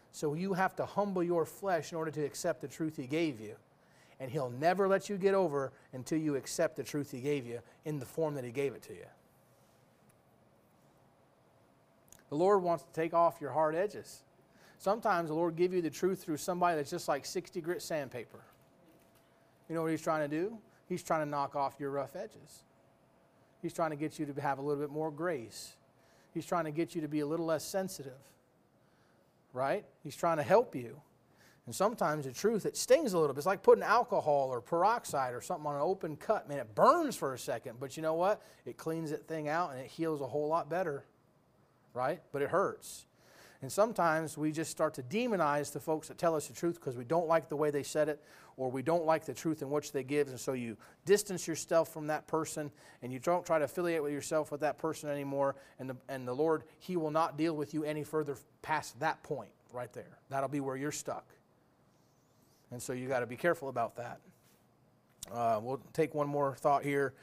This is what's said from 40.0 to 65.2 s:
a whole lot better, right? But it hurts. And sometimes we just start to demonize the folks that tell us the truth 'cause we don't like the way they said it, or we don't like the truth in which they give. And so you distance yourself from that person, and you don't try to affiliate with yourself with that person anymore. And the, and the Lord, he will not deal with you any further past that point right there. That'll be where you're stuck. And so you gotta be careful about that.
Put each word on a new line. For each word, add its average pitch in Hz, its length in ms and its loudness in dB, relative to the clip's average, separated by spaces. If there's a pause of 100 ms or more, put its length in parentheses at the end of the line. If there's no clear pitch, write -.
a 135 60 -2
whole 147 200 -2
lot 156 220 0
better, 160 360 -2 (880)
right? 139 280 -2 (100)
But 143 120 -2
it 139 80 0
hurts. - 560 0 (560)
And 135 100 -8
sometimes 170 680 2
we 156 140 0
just 156 180 -4
start 156 240 0
to 139 80 -8
demonize 151 680 2
the 143 80 -8
folks 160 260 -2
that - 120 -14
tell 165 180 4
us 147 100 -2
the 127 80 -14
truth 170 260 -2
'cause 123 160 -6
we 127 80 -8
don't 165 220 2
like 160 220 4
the 151 80 -4
way 151 140 4
they 143 120 0
said 151 260 2
it, 147 140 -4 (360)
or 131 120 -2
we 131 120 -2
don't 160 220 2
like 160 200 2
the 127 100 -6
truth 156 260 -2
in 135 100 -6
which 147 220 -2
they 135 120 -2
give. 143 240 2
And 127 100 -10
so - 140 -4
you 120 240 -4 (280)
distance 190 440 2
yourself 160 400 2
from 156 180 -8
that 156 200 -2
person, 156 440 -2 (320)
and 123 100 -8
you 131 60 -6
don't 175 260 2
try 160 140 4
to 147 60 4
affiliate 170 380 0
with 147 100 -2
yourself 151 400 0
with 143 80 -6
that 147 180 0
person 156 300 -4
anymore. 139 480 0 (220)
And 131 120 -8
the, 127 60 -8 (120)
and 131 200 -6
the 123 60 -2
Lord, 156 300 2 (140)
he 185 180 -6
will 156 140 0
not 151 280 2
deal 160 180 2
with 147 180 -4
you 156 80 0
any 151 220 -2
further 143 320 -2 (260)
past 147 380 -4
that 156 220 -2
point 123 280 -6 (220)
right 123 220 -8
there. 123 240 -14 (100)
That'll 135 220 -2
be 143 100 -2
where 135 160 -4
you're 143 160 -4
stuck. - 320 -8 (1500)
And 123 120 -10
so 135 100 -6
you 127 160 -6
gotta 123 180 0
be 120 100 -10
careful 165 320 0
about 120 280 -2
that. 120 240 -10 (1120)